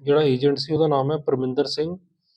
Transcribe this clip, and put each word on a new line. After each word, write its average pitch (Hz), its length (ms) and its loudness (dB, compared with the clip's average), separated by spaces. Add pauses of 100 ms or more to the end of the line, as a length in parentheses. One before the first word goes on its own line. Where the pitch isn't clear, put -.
ਜਿਹੜਾ 143 180 2
ਏਜੰਟ 139 360 2
ਸੀ 156 160 -6
ਉਹਦਾ 156 140 2
ਨਾਮ 139 240 0
ਹੈ 156 60 -2
ਪਰਮਿੰਦਰ 131 480 -2
ਸਿੰਘ, 160 320 -6 (400)